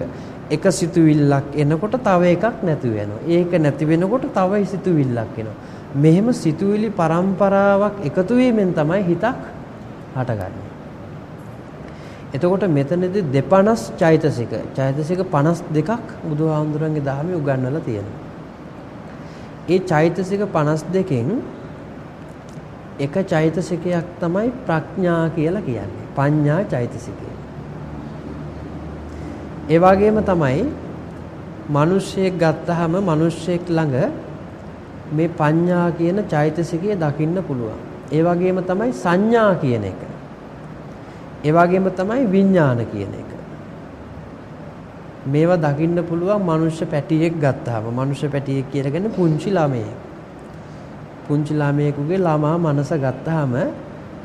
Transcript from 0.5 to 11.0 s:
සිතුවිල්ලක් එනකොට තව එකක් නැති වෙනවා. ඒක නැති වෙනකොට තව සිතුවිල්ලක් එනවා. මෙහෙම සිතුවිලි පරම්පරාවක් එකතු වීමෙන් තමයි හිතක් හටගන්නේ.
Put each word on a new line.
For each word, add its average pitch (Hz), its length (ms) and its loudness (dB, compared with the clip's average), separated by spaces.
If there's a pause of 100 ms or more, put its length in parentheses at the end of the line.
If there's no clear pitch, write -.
සිතුවිල්ලක් 151 840 4
එනකොට 156 440 2
තව 180 320 6
එකක් 214 320 2
නැති 139 260 0
වෙනවා. 104 360 -4
ඒක 175 280 4
නැති 151 320 2
වෙනකොට 190 440 2
තව 196 360 2
සිතුවිල්ලක් 143 720 0
එනවා. 110 200 -8 (340)
මෙහෙම 165 420 6
සිතුවිලි 202 580 0
පරම්පරාවක් 196 1120 2
එකතු 185 300 0
වීමෙන් 220 380 4
තමයි 160 300 2
හිතක් 175 380 0 (680)
හටගන්නේ. 107 600 -4 (1600)